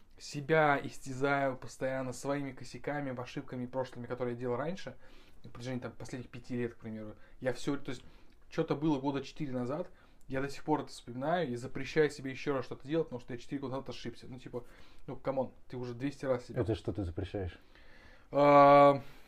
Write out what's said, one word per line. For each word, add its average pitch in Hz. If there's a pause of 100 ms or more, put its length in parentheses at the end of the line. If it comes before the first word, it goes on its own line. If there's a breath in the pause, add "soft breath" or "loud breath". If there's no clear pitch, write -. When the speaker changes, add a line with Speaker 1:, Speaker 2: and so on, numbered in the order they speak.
(200 soft breath)
Speaker 1:
себя 147
истязаю 135
постоянно 131
своими 139
косяками, 131
ошибками 127
прошлыми, 123
которые 123
я 120
делал 123
раньше, 151 (500 soft breath)
на 120
протяжении, 123
там, 123
последних 120
пяти -
лет, 120
к -
примеру. 110 (260 soft breath)
Я 127
все, 143
то -
есть, 127 (460 soft breath)
че-то 160
было 147
года 139
четыре 139
назад, 127 (380 soft breath)
я 135
до 139
сих -
пор 151
это -
вспоминаю 131
и 123
запрещаю 135
себе 135
еще 139
раз 131
что-то -
делать, 156
потому 123
что -
я 120
четыре 143
года 131
назад 135
ошибся. -
Ну, 127
типа, - (440 soft breath)
ну, 135
камон, 131 (180)
ты 131
уже 123
двести 143
раз 123
себя 120
Speaker 2:
Это 107
что -
ты 101
запрещаешь? 92 (720 soft breath)
Speaker 1:
А, 143 (260 loud breath)